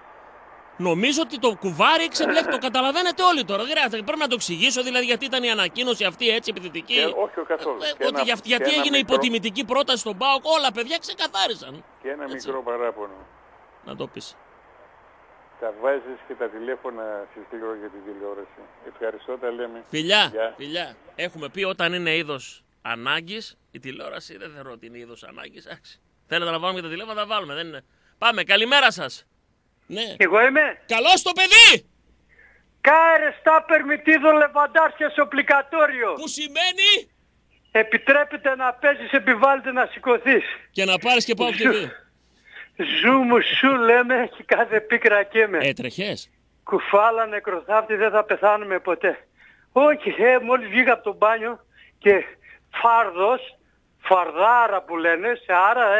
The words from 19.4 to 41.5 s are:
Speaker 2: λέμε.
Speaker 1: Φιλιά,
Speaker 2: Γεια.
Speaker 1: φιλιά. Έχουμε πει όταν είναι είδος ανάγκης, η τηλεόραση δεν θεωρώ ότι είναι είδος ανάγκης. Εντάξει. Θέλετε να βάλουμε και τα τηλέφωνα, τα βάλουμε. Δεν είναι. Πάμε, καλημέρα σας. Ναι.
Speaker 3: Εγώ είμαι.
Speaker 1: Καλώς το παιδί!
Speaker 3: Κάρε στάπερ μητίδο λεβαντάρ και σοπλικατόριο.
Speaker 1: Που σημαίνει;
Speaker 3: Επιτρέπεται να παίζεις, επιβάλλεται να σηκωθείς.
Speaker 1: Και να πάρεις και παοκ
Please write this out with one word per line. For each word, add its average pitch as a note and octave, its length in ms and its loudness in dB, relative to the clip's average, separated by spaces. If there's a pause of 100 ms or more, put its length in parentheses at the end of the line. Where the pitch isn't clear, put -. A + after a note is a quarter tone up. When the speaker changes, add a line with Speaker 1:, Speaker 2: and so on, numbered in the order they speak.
Speaker 2:
λέμε. A#2 380 -12
Speaker 1:
Φιλιά, E3+ 420 -2
Speaker 2:
Γεια. A2+ 260 -6
Speaker 1:
φιλιά. D3 380 -12 (200)
Έχουμε D#3+ 340 -10
πει F#3+ 140 -8
όταν F3+ 300 -4
είναι E3+ 220 -2
είδος D3 480 -8 (180)
ανάγκης, D#3 760 -8 (140)
η C3+ 80 -20
τηλεόραση C3 580 -16
δεν D3+ 160 -18
θεωρώ C3+ 180 -18
ότι A#2 140 -20
είναι A#2 120 -20
είδος A#2 260 -20
ανάγκης. - 420 -20
Εντάξει. - 340 -20 (280)
Θέλετε E3+ 240 -4
να E3 80 -4
βάλουμε F#3 200 -6
και E3+ 60 -12
τα D#3+ 60 -12
τηλέφωνα, G#3+ 240 -12
τα G#3+ 100 -6
βάλουμε. G3+ 280 -6
Δεν E3 140 -10
είναι. C#3+ 160 -18 (340)
Πάμε, A3 260 0
καλημέρα A3+ 480 4
σας. D#3+ 340 -10 (640)
Ναι. G#3+ 280 -8
Speaker 3:
Εγώ G#3 300 4
είμαι. C4+ 400 0
Speaker 1:
Καλώς D4+ 340 4
το F#4 140 -2
παιδί! F#4+ 540 8 (920)
Speaker 3:
Κάρε D#4 580 4
στάπερ D#4 460 2
μητίδο D4+ 460 2
λεβαντάρ D4+ 600 4
και D4+ 220 -4
σοπλικατόριο. C#4 1000 0
Speaker 1:
Που D4 140 -10
σημαίνει; F4+ 840 0 (600)
Speaker 3:
Επιτρέπεται C4+ 840 0
να B3+ 180 -2
παίζεις, B3 380 -2
επιβάλλεται C4 600 2
να B3 200 0
σηκωθείς. A#3+ 520 0 (280)
Speaker 1:
Και F#3+ 140 -2
να F#3+ 120 0
πάρεις A#3+ 280 0
και A#3 80 -2
παοκ A3+ 200 -2